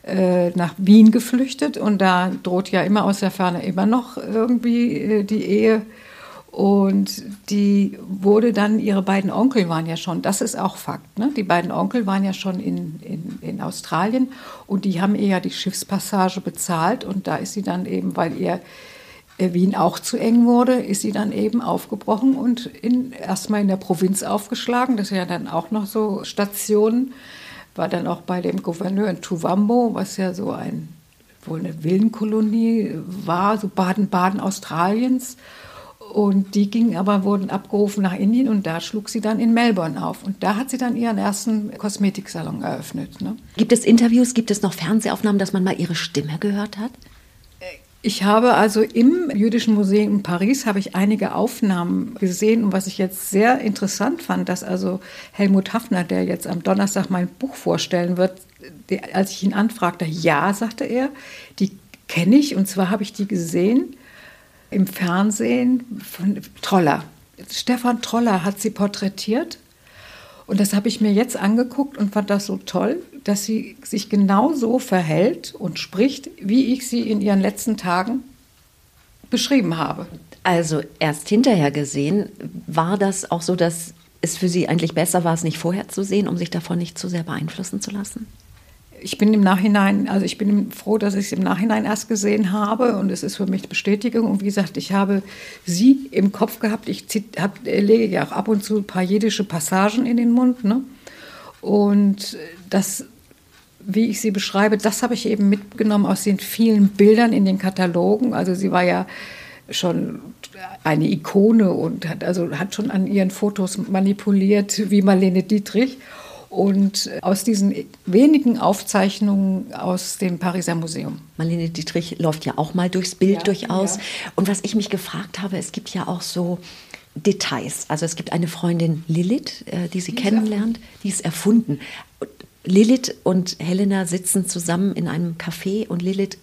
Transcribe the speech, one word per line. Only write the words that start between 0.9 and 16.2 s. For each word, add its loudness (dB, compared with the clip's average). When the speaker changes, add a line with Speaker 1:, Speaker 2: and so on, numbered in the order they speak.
Speaker 1:
geflüchtet -2
und 0
da 2
droht -2
ja 0
immer 2
aus 0
der 0
Ferne -2
immer 0
noch 0
irgendwie, 0
äh, 0
die -2
Ehe. 2
Und 2
die 2
wurde 2
dann, 2
ihre 0
beiden 0
Onkel 2
waren -2
ja -4
schon, -4
das -2
ist -4
auch -2
Fakt, -10
ne? 0
Die -2
beiden 2
Onkel -2
waren 0
ja 0
schon -6
in, -6
in, -10
in -8
Australien -2
und -2
die 0
haben 2
ihr 0
ja 2
die -6
Schiffspassage -2